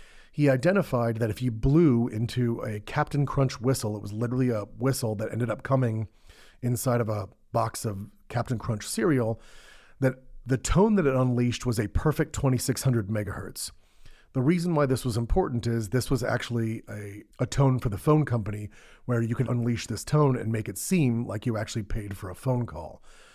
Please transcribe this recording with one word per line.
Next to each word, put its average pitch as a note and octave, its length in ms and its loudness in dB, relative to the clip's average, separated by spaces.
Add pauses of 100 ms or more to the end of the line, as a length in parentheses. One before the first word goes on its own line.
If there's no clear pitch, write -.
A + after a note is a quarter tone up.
(320)
he D3 160 2
identified C3 680 2
that A2 140 0
if - 120 -6
you B2+ 80 0
blew B2+ 560 4
into A#2 540 -2
a G#2+ 200 -6
Captain C#3+ 460 -2
Crunch C3+ 340 0
whistle, A#2 360 0
it G#2 60 -10
was G2+ 100 -10
literally B2 380 0
a G#2 160 -2 (120)
whistle A#2+ 380 0
that A2 160 -6
ended A2 180 -2
up - 140 -6
coming A#2 420 0 (560)
inside A#2+ 380 0
of A2 80 -2
a G#2 200 -4 (220)
box A2+ 340 -2
of G2+ 220 -6 (220)
Captain A#2+ 300 -2
Crunch G#2+ 280 -6
cereal, C3 540 0 (580)
that C3 160 2 (320)
the B2 120 2
tone G#3+ 360 4
that F3+ 120 4
it C3 100 2
unleashed B2 500 0
was A#2 140 0
a G#2 80 0
perfect - 460 0
twenty-six B2+ 480 0
hundred A#2 260 2
megahertz. G#2 640 -6 (600)
The C3 80 -2
reason E3+ 360 2
why D3 100 4
this B2+ 180 2
was A#2 120 -2
important A#2+ 500 2
is A#2 220 0
this B2 200 0
was C3 140 0
actually A2+ 640 -2
a, G#2 360 -12 (160)
a B2+ 60 -2
tone C3 340 4
for - 80 -2
the G2+ 100 -4
phone D3+ 260 4
company G#2+ 460 -4 (360)
where A#2+ 140 0
you A2+ 140 -2
can B2 140 -2
unleash A#2+ 400 -2
this G#2+ 160 -6
tone D3 320 4
and G#2+ 160 -4
make G#2+ 160 -2
it G2 100 -8
seem B2 480 2
like G2+ 200 -6
you A2+ 100 0
actually G#2+ 260 -4
paid G2+ 340 -6
for F#2+ 140 -10
a F#2 60 -10
phone B2 280 0
call. - 380 -12 (320)